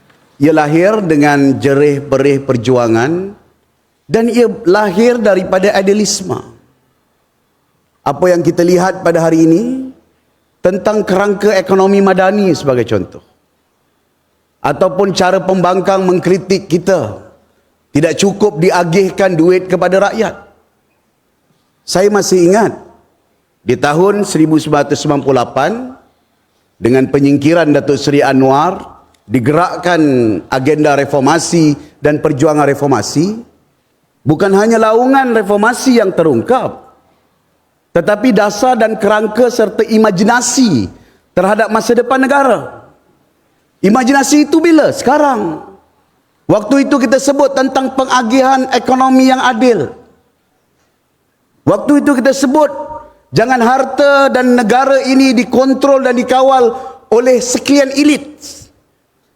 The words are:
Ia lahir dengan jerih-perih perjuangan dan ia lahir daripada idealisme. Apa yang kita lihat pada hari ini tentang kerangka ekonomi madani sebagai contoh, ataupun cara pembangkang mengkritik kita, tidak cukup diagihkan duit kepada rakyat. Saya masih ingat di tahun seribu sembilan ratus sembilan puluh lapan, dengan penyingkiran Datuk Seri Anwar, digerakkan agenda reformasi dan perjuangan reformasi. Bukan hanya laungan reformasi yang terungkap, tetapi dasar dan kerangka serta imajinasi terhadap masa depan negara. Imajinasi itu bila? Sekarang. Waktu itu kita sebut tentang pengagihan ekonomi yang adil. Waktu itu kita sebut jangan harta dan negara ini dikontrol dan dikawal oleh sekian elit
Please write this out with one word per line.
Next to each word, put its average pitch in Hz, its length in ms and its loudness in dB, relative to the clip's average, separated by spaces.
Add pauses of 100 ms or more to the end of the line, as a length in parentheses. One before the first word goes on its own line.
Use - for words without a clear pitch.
(420)
Ia 156 160 2
lahir 175 480 0
dengan 143 560 2
jerih-perih 139 880 0
perjuangan 131 880 -2 (720)
dan 226 160 0
ia 226 240 2 (160)
lahir 214 560 0
daripada 190 560 0
idealisme. 190 640 -2 (1600)
Apa 143 320 -2
yang 175 80 0
kita 170 240 0
lihat 180 400 0
pada 170 160 0
hari 165 240 2
ini 247 480 -2 (720)
tentang 202 400 -2
kerangka 202 480 0
ekonomi 196 480 2
madani 190 560 0
sebagai 127 320 -2
contoh, 95 320 -6 (1400)
ataupun 185 480 0
cara 185 320 0
pembangkang 190 640 0
mengkritik 180 560 -2
kita, 160 560 -2 (720)
tidak 156 240 0
cukup 202 400 0
diagihkan 180 800 0
duit 180 320 0
kepada 185 400 0
rakyat. 208 400 -8 (1400)
Saya 202 240 0
masih 185 400 2
ingat 202 240 0 (880)
di - 160 -2
tahun 190 480 0
seribu 156 320 2
sembilan 147 240 -2
ratus 143 160 -4
sembilan 143 240 -2
puluh 131 160 0
lapan, 190 560 -4 (800)
dengan 131 320 0
penyingkiran 143 640 0
Datuk 143 240 0
Seri 143 240 -2
Anwar, 135 800 0 (240)
digerakkan 156 800 -2 (500)
agenda 143 480 0
reformasi 147 1040 -2
dan 151 160 0
perjuangan 151 480 0
reformasi. 143 760 -2 (840)
Bukan 170 320 0
hanya 226 160 2 (160)
laungan 262 400 2
reformasi 220 720 0
yang 190 80 -2
terungkap, 160 880 -2 (960)
tetapi 208 400 0
dasar 247 400 0
dan 220 240 -2
kerangka 214 480 0
serta 226 400 -2
imajinasi 220 1040 0 (400)
terhadap 208 400 0
masa 220 240 0
depan 247 240 0
negara. 247 720 -2 (880)
Imajinasi 277 720 2
itu 320 80 2
bila? 320 320 2
Sekarang. 247 800 -2 (760)
Waktu 214 400 0
itu 277 160 0
kita 254 160 0
sebut 277 400 0
tentang 262 400 -2
pengagihan 262 720 0
ekonomi 262 640 2
yang 254 80 -2
adil. 233 480 0 (1800)
Waktu 214 400 2
itu 269 160 0
kita 262 160 0
sebut 285 320 2 (640)
jangan 240 320 0
harta 277 640 2
dan 254 240 2
negara 247 560 2
ini 269 240 2
dikontrol 262 720 0
dan 247 80 0
dikawal 254 640 2 (320)
oleh 247 320 2
sekian 277 560 0
elit 294 320 0 (1080)